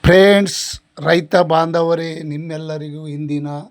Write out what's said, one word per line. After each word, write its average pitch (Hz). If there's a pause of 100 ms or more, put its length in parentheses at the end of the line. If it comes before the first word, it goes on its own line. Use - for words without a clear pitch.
ಫ್ರೆಂಡ್ಸ್, 196 (460)
ರೈತ 170 (140)
ಬಾಂಧವರೇ, 165 (240)
ನಿಮ್ಮೆಲ್ಲರಿಗೂ 156 (140)
ಇಂದಿನ 147 (220)